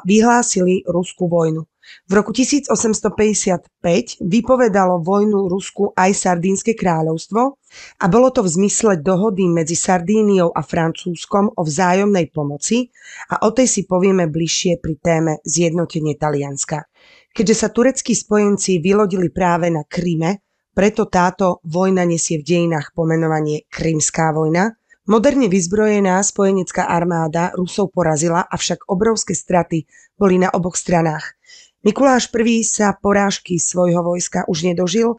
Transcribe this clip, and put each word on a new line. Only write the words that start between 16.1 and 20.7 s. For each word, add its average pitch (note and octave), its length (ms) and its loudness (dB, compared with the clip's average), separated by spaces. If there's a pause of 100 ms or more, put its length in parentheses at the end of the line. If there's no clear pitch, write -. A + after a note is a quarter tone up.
Talianska. C#3+ 640 -6 (520)
Keďže G#3+ 180 2
sa G#3+ 140 -2
tureckí B3 480 0
spojenci G3+ 640 0
vylodili F#3+ 480 0
práve F3 400 0
na D#3 160 -4
Kryme, F3 560 -2 (320)